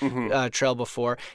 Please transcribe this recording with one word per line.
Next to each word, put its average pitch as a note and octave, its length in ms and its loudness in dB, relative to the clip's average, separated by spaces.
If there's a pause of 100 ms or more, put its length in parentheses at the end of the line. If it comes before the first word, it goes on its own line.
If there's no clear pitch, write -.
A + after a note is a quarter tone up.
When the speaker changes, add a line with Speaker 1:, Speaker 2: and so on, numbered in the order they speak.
Speaker 1:
Mm-hmm. B2+ 320 0
Speaker 2:
uh, C3 180 4
trail C3 240 2
before. A#2+ 420 -2 (180)